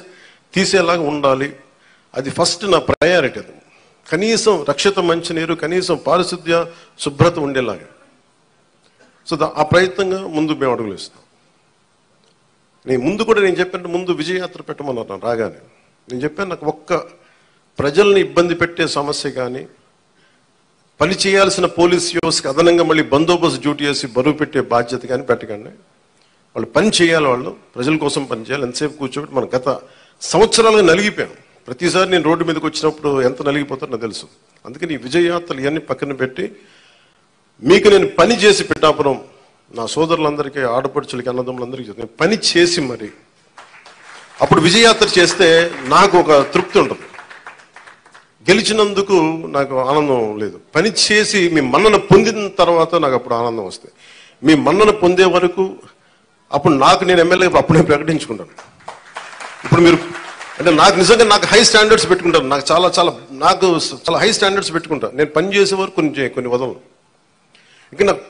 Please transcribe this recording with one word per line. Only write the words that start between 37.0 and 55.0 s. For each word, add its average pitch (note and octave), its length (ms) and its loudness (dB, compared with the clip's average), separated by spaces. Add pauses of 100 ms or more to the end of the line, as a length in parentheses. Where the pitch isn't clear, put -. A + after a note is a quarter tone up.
మీకు F#3 320 4
నేను F#3 140 4 (120)
పని G#3+ 140 4 (100)
చేసి F#3+ 260 4
పిఠాపురం C#3+ 480 0 (580)
నా A#2 100 -8
సోదరులందరికీ, D3 760 -2 (160)
ఆడపడుచులకి, C3 520 -6
అన్నదమ్ములందరికీ B2 600 -8
చెప్తాను, G#2+ 180 -14
నేను - 160 -20
పని G#3 140 2 (140)
చేసి E3+ 300 2 (100)
మరి A2 180 -10 (1300)
అప్పుడు D#3+ 180 2
విజయయాత్ర G#3+ 480 4 (100)
చేస్తే E3+ 300 4 (460)
నాకు F3+ 280 4
ఒక D#3 100 2 (220)
తృప్తి F3+ 280 -2
ఉంటుంది. - 200 -6 (1500)
గెలిచినందుకు G3+ 680 2 (400)
నాకు C3+ 180 -2 (160)
ఆనందం C#3+ 300 2 (220)
లేదు, F#2 140 -8 (180)
పని F#3 160 0 (140)
చేసి G#3 360 2 (140)
మీ D3+ 60 2 (120)
మన్నన G3+ 240 4 (140)
పొందిన G#3+ 380 4 (120)
తర్వాత E3+ 340 2 (100)
నాకు C3 100 0
అప్పుడు B2 200 -2
ఆనందం A#2 360 -4
వస్తుంది. - 240 -20 (520)
మీ D#3 80 8 (120)
మన్నన G3+ 240 4 (120)